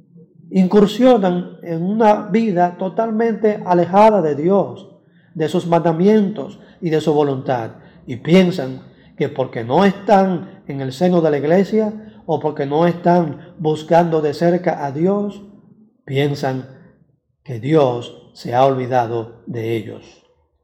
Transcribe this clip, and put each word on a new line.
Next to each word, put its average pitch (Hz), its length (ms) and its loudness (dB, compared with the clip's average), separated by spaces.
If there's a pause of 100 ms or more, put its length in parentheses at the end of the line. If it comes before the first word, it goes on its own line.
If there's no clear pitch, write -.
(500)
incursionan 196 1120 2
en 170 220 -6
una 214 460 2
vida 175 500 0
totalmente 220 880 -2
alejada 185 560 4
de 151 100 0
Dios, 147 600 -2 (400)
de 156 120 -2
sus 170 200 -2
mandamientos 170 920 0 (220)
y 175 80 -4
de 156 120 0
su 156 120 0
voluntad, 131 600 -2 (340)
y 127 80 -10
piensan 147 680 0 (360)
que 147 100 -2
porque 127 380 -6
no 143 180 2
están 190 840 0
en 139 120 -8
el 131 140 -8
seno 180 280 2
de 160 100 2
la 143 80 0
iglesia 196 880 -2
o 156 140 -2
porque 151 260 -4
no 151 220 0
están 170 720 -2
buscando 160 640 0
de 147 120 -2
cerca 170 520 -2
a 139 60 -6
Dios, 196 500 -2 (640)
piensan 139 640 -4 (720)
que 123 160 -12
Dios 127 720 -2
se - 200 -10
ha 127 120 4
olvidado 120 840 -2
de 117 280 -6
ellos. 107 480 -12 (400)